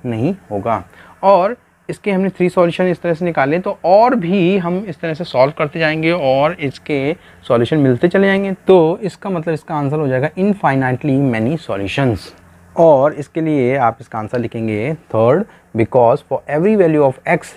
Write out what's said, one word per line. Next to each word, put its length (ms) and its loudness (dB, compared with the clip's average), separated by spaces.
नहीं 280 -2
होगा। 320 -4
और 340 2
इसके 220 -8
हमने 200 0
थ्री 180 0
सॉल्यूशन 380 0
इस 160 -2
तरह 120 -2
से 100 -8
निकाले, 340 -2
तो 260 -8
और 300 4
भी 440 0
हम 200 -4
इस 220 -12
तरह 140 -6
से 100 -8
सॉल्व 340 2
करते 200 -4
जाएंगे 340 0
और 420 0
इसके 600 -4
सॉल्यूशन 320 2
मिलते 300 2
चले 180 2
जाएंगे। 260 0
तो 360 4
इसका 280 -8
मतलब 240 -4
इसका 200 -8
आंसर 220 -2
हो 120 -2
जाएगा 220 -2
infinitely 840 0
many 320 0
solutions। 680 -4
और 360 4
इसके 280 -8
लिए 360 0
आप 240 0
इसका 180 -12
आंसर 200 -6
लिखेंगे 540 -4
थर्ड, 300 4
because 480 2
for 160 -6
every 320 0
value 240 2
of 220 -2
x 280 -4